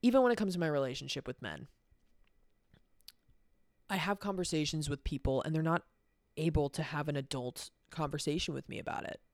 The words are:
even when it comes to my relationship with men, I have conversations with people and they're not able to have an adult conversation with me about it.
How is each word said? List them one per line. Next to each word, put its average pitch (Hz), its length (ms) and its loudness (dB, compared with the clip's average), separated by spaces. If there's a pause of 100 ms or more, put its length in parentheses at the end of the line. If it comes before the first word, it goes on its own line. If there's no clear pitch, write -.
even 254 220 8
when 247 100 6
it 226 40 2
comes 196 180 0
to 175 60 -2
my 165 80 2
relationship 135 580 -2
with - 160 -10
men, 82 240 -8 (2250)
I 196 60 0
have 190 220 0
conversations 160 680 0
with 143 160 -4
people 135 380 2
and 156 120 -2
they're 160 80 4
not 160 220 2 (540)
able 151 320 2
to - 120 -4
have 151 260 -2
an 143 80 0
adult 131 540 -6 (200)
conversation 147 640 -2
with 135 120 -8
me - 120 -8
about - 260 -6
it. - 160 -8 (140)